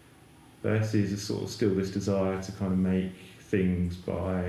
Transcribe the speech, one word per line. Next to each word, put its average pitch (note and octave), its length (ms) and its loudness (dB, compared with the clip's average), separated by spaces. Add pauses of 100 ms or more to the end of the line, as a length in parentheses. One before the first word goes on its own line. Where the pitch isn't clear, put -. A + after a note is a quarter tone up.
(640)
versus G#2+ 480 2
a G2+ 40 -2
sort G2 280 -4
of F#2+ 60 -6
still G2+ 240 2
this F#2+ 160 0
desire F#2+ 520 0
to - 100 -8
kind F#2+ 200 -2
of F#2 60 2
make F#2 340 2 (260)
things F2+ 580 0
by F#2 520 -2